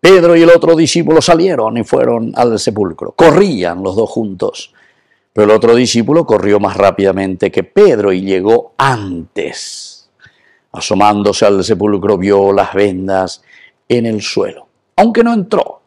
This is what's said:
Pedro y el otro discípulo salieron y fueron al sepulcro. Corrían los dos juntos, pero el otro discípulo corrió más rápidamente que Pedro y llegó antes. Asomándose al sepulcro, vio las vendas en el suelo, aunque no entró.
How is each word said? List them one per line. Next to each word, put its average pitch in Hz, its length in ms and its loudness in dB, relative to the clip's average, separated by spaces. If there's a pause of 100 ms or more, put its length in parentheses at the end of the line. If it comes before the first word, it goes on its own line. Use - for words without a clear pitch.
Pedro 170 360 4
y 170 60 4
el 170 80 6
otro 165 260 4
discípulo 160 440 0
salieron 156 560 -2
y 117 80 -4
fueron 120 520 -2
al 117 220 0
sepulcro. 98 540 -6
Corrían 147 680 2
los 95 140 -6
dos 110 120 -2
juntos, 104 640 -8 (600)
pero 104 180 2
el 110 60 6
otro 117 180 4
discípulo 123 500 0
corrió 101 360 0
más 95 160 -4
rápidamente 95 760 0
que 98 140 -4
Pedro 113 480 2
y 92 80 -2
llegó 98 580 -2
antes. 95 1300 -8 (640)
Asomándose 101 760 0
al 98 200 2
sepulcro, 101 520 -2
vio 98 360 2
las 98 200 0
vendas 95 720 -2 (460)
en 120 180 0
el 110 160 -6
suelo, - 460 -8 (280)
aunque 226 280 2
no 233 100 0
entró. 196 520 -4